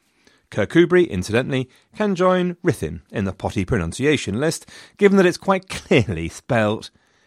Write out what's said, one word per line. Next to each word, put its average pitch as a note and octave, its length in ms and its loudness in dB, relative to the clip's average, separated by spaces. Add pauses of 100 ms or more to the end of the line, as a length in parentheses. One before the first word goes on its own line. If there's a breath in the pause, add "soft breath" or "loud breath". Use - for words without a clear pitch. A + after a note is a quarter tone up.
(500)
Kirkcudbright, E3+ 600 2
incidentally, B2+ 580 -2 (260 soft breath)
can G#3 200 -2
join F3+ 480 0
Ruthin D#2+ 480 -4
in G#2 160 -4
the F#2+ 80 -4
potty F#2+ 320 -4
pronunciation A#2 760 -2
list, D#3+ 240 -4 (320 loud breath)
given G3 220 4
that F#3 80 6
it's F3 100 0
quite F#3+ 320 -4
clearly F2+ 640 0
spelt A2 600 -2 (360)